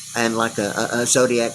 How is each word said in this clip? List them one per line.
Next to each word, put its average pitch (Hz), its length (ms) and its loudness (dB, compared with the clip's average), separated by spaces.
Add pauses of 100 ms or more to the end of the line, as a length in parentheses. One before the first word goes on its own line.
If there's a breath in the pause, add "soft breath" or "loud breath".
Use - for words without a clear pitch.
(160)
and, 113 220 0
like, 113 200 0
a, 101 180 -2
a, 117 240 -2
a 120 60 0
zodiac 120 500 2